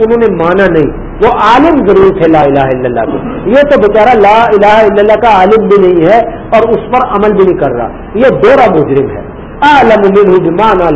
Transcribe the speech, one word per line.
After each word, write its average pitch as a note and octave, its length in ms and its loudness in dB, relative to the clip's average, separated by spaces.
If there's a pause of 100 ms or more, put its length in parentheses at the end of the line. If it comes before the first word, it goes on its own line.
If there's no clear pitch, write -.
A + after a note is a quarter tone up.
انہوں A#3 180 0
نے G#3+ 160 2
مانا F3+ 260 0 (120)
نہیں، C#3+ 120 0 (360)
وہ A#3 100 0 (140)
عالم D4 280 0 (120)
ضرور F#3+ 320 2
تھے E3 160 2
لا D3+ 120 2
الہ C#3 160 0 (120)
الا B2+ 140 -4
اللہ A#2 200 -4
کو، - 100 -6 (320)
یہ C#4+ 200 2
تو B3+ 120 4
بیچارہ A3 400 2
لا G#3+ 140 4 (180)
الہ G3+ 160 2 (140)
الا G3+ 180 0
اللہ G#3+ 220 2
کا A3 160 2
عالم G3+ 300 2
بھی G3+ 120 4
نہیں F3+ 240 2
ہے A3 100 4 (380)
اور A3+ 160 0
اس - 220 -4
پر B3+ 120 -2 (120)
عمل G#3 180 0
بھی F#3+ 100 2
نہیں F3 140 0
کر C3 180 -4
رہا، A2+ 100 -6 (340)
یہ A#3+ 180 2
دوہرا B3 260 2 (120)
مجرم C#3 400 -2
ہے۔ - 40 -12 (460)
عالم A#3 340 2 (140)
منہ F#3+ 180 4 (120)
بمعنی F#3 500 -2